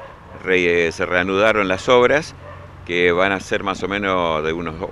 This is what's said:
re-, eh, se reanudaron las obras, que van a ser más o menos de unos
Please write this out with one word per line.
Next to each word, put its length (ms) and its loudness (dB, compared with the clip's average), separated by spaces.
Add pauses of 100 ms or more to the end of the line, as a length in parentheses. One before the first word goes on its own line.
(440)
re-, 440 2
eh, 40 -2
se 140 -4
reanudaron 600 2
las 220 -2
obras, 460 4 (500)
que 280 2
van 180 2
a 80 -2
ser 240 -4
más 200 -4
o 40 -4
menos 560 0
de 80 -2
unos 240 -6 (160)